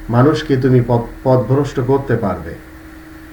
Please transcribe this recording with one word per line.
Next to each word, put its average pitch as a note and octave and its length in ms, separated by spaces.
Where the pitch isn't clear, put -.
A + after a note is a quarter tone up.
মানুষকে C#3 460
তুমি C3 300
পথ-, A#2 380
পথভ্রষ্ট C3 600
করতে C3+ 300
পারবে। F2+ 380